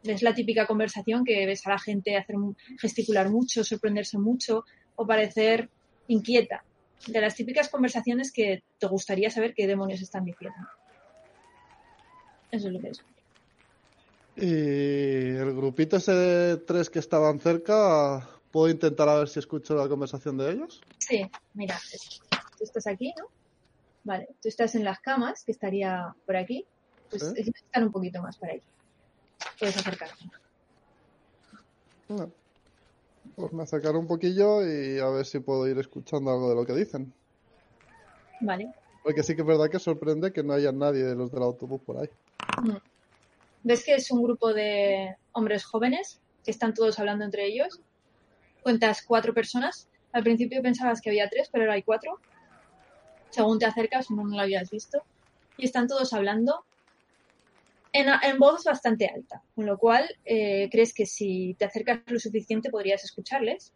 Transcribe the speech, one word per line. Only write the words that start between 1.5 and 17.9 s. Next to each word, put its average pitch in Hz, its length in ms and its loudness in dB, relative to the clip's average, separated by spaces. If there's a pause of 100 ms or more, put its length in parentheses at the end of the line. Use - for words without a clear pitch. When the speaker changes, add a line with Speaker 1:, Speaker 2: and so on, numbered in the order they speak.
Speaker 1:
a 196 40 0
la 196 80 2
gente 202 360 -4
hacer 196 220 -2
mu-, 202 180 -4 (240)
gesticular 202 500 0
mucho, 233 340 0
sorprenderse 208 540 -2
mucho 226 460 0 (320)
o 226 100 -4
parecer 220 640 2 (380)
inquieta. 233 560 2 (440)
De 226 120 0
las 214 160 0
típicas 277 340 0
conversaciones 247 640 -2
que 196 320 0 (160)
te 202 80 0
gustaría 196 420 0
saber 233 240 -2
qué 202 140 0
demonios 190 340 -2
están 190 220 -8
diciendo. 180 340 -12 (1900)
Eso 202 160 -6
es 185 60 -4
lo 185 60 -8
que 247 100 -10
es. - 140 -16 (1300)
Speaker 2:
¿Y 143 960 0
el 135 200 -2
grupito 135 420 0
ese 190 160 2
de 175 440 4
tres 170 320 -2
que 170 100 -2
estaban 151 400 2
cerca, 165 880 4 (240)